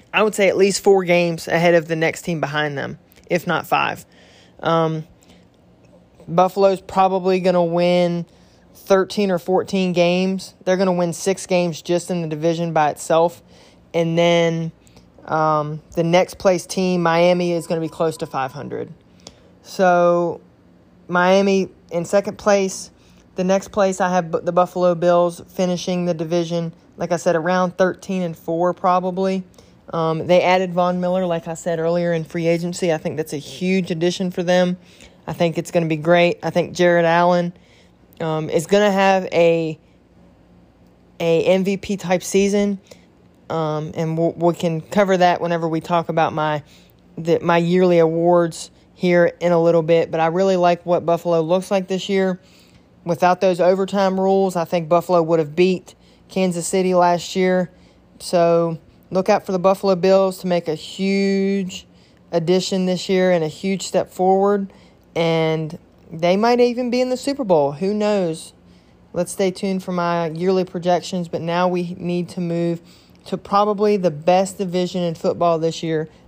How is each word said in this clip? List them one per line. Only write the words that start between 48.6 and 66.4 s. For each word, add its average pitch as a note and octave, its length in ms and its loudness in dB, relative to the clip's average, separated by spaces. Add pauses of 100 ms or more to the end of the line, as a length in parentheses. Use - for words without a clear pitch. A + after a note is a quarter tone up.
here F3 380 4
in F3 100 0
a E3+ 100 4
little E3 220 4
bit, E3 300 2
but D#3+ 80 -2
I D#3+ 80 2
really F#3 260 2
like F3 320 0
what E3+ 180 0
Buffalo E3+ 360 0
looks F3+ 320 -2
like F#3+ 160 -2
this F#3+ 200 -6
year. F#3+ 320 0 (640)
Without F3+ 360 2
those F#3 180 2
overtime F#3+ 600 2
rules, F#3+ 360 2
I E3+ 100 -2
think E3+ 240 -4
Buffalo E3+ 320 2
would D#3+ 200 2
have D3+ 160 -6
beat F3+ 400 0 (320)
Kansas F3+ 400 -2
City F#3 260 0
last F3 400 2
year. F#3 380 0 (480)
So E3+ 580 2 (320)
look F#3 180 0
out G#3 160 2
for - 60 -8
the F#3 80 -2
Buffalo F#3+ 380 2
Bills F#3+ 420 2
to - 80 -10
make F3 220 -2
a D#3 80 -2
huge G3 1080 -2 (460)
addition F3+ 560 0
this F#3 220 -4
year F#3 240 2
and E3+ 100 2
a D#3 60 -2
huge F#3+ 340 -6
step - 260 -2
forward, G3 640 0 (440)
and D#3+ 600 -2 (360)
they E3+ 240 0
might A#3+ 240 2